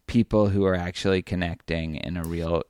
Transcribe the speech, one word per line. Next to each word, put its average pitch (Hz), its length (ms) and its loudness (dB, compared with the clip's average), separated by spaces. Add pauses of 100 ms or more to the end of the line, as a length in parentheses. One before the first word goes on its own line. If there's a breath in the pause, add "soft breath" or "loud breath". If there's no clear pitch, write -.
people 107 420 4
who 98 160 2
are 92 100 4
actually 90 480 0
connecting 82 720 -4
in 87 200 -6
a 85 80 -4
real 82 460 -2